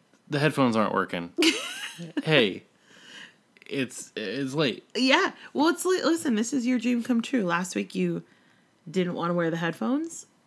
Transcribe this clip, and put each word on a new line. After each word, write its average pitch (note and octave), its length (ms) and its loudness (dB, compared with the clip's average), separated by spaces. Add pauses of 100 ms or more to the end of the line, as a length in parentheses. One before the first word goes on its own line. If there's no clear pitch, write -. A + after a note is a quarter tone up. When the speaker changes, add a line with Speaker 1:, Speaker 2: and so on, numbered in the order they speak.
(300)
Speaker 1:
the D3 100 -2
headphones C3+ 380 2
aren't G#2 160 2
working. F#2 440 -2
Speaker 2:
<laughs> - 60 2 (800)
Speaker 1:
Hey, B2 400 4 (1000)
it's, - 500 -6
it's B2+ 380 -4
late. C#3+ 320 0 (100)
Speaker 2:
Yeah. C4+ 380 4 (200)
Well, C#4 140 4
it's F4 160 0
late. F#4 220 2
Listen, D#4+ 300 2
this A3+ 180 0
is B3 120 0
your B3+ 140 2
dream A#3 240 0
come A#3 180 0
true. A3+ 220 0
Last F3 320 0
week G3+ 180 -4
you E3+ 300 -2 (680)
didn't F3 260 -2
wanna E3+ 180 -2
wear E3+ 180 2
the E3 60 -2
headphones. A3+ 720 -4 (200)